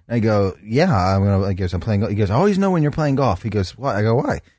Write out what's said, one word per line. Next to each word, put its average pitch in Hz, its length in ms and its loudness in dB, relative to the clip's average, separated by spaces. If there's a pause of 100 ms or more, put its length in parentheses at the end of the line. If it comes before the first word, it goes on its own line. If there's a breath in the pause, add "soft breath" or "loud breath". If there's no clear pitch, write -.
I 117 120 -2
go, 104 420 0
"Yeah, 135 320 0
I'm 98 300 2
gonna," 98 200 2
I 98 100 -2
goes, 92 200 -4
"I'm 90 60 -4
playing 101 200 -2
golf." 110 100 -2
He 104 60 -2
goes, 101 140 0
"I 107 60 0
always 196 200 2
know 196 140 0
when 175 120 0
you're 147 100 0
playing 143 240 -2
golf." 127 260 0
He 113 80 -6
goes, 98 260 -4
"Why?" 120 220 -4
I 104 40 0
go, 113 120 2
"Why?" 190 260 -2 (180 soft breath)